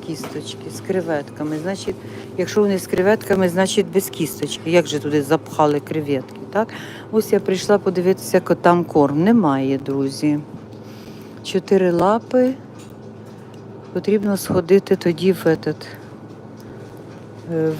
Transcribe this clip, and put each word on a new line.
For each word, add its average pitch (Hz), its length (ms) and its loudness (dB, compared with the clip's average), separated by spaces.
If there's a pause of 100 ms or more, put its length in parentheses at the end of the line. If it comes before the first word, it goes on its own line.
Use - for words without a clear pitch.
кісточки? - 680 -10
З - 40 -10
креветками. 156 800 -4
Значить, 190 340 -6 (420)
якщо 185 220 2
вони 202 180 4
з - 80 -6
креветками, 190 640 2
значить 185 460 2
без 196 160 0
кісточки. - 600 -6
Як 170 160 6
же 151 120 -4
туди 147 240 0
запхали 147 580 2
креветки, 143 600 -4 (120)
так? 220 160 0 (440)
Ось 220 200 2
я 196 80 4
прийшла 196 380 2
подивитися 185 640 2
котам 175 440 4
корм. 147 400 4
Немає, 139 540 4
друзі. 139 640 0 (1040)
Чотири 190 480 2
лапи. 233 640 2 (1400)
Потрібно 202 440 0
сходити 185 600 2
тоді 175 360 2
в - 140 -2
этот, 156 400 0 (1700)
е, 160 280 0